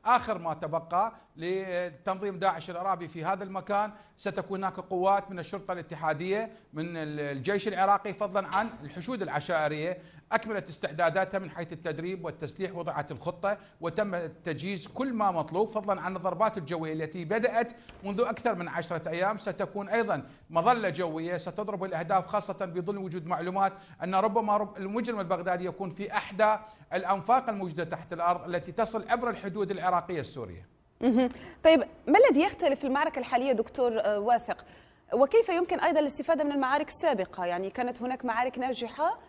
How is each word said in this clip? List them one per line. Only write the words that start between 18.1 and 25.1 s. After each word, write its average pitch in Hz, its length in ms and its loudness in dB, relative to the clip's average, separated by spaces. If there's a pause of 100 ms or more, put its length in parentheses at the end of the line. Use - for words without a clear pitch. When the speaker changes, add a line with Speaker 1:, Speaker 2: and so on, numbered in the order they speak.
Speaker 1:
أكثر 226 340 0
من 175 140 -6
عشرة 160 400 -4
أيام. 185 300 0
ستكون 202 500 -6
أيضًا 202 360 0 (260)
مظلة 202 380 4
جوية 165 480 -2
ستضرب 190 480 -6
الأهداف، 180 420 0
خاصة 202 400 -4
بظل 180 320 -4
وجود 175 280 -6
معلومات 185 460 0 (300)
أن 180 120 -2
ربما 208 420 4
رب-، 214 200 -2
المجرم 214 440 -4